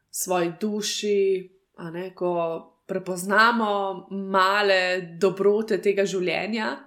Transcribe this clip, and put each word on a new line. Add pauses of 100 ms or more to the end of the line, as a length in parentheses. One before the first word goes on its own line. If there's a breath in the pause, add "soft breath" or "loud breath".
(100)
svoji
duši, (260)
a
ne,
ko (540)
prepoznamo
male
dobrote
tega
življenja (120 loud breath)